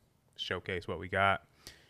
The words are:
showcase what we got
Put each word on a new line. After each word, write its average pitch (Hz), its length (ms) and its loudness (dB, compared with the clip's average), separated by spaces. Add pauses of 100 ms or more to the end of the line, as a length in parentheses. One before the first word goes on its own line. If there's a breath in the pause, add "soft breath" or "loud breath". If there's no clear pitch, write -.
(360)
showcase 92 520 -6
what 90 100 -6
we 90 100 -10
got 98 340 4 (480 soft breath)